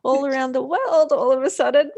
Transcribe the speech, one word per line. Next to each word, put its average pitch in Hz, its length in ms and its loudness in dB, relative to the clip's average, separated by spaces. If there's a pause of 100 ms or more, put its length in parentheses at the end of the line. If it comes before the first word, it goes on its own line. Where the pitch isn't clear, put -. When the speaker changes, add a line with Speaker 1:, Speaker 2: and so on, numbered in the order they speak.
Speaker 1:
all 269 220 0
Speaker 2:
<laughs> 277 40 -2
Speaker 1:
around 262 220 -2
the 262 100 -2
world 320 500 0
all 262 200 2
of 262 100 0
a 294 80 0
sudden 285 480 2